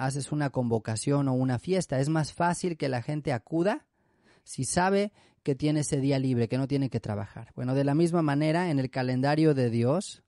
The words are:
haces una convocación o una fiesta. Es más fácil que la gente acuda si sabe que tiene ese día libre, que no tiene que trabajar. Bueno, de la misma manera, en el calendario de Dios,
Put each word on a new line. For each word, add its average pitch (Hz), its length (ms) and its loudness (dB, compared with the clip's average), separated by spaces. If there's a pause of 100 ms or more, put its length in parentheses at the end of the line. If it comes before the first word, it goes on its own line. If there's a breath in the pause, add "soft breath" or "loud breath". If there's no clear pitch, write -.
haces 135 300 -4
una 147 160 0
convocación 123 800 0
o 127 40 2
una 127 240 0
fiesta. 165 440 -2
Es 139 80 0
más 160 240 0
fácil 175 420 -2
que 147 140 -4
la 123 120 -2
gente 151 300 -4
acuda 170 540 -2 (580 soft breath)
si - 220 -6
sabe 196 480 0 (300 soft breath)
que 139 120 0
tiene 151 260 0
ese 143 200 -2
día 135 180 2
libre, 123 300 0
que 127 80 -2
no 135 100 0
tiene 139 220 0
que 113 100 -2
trabajar. 104 560 -8
Bueno, 127 180 -2
de 139 120 2
la 143 100 2
misma 170 260 4
manera, 156 480 2
en 143 100 0
el 131 100 -2
calendario 139 640 2
de 127 160 2
Dios, 120 580 0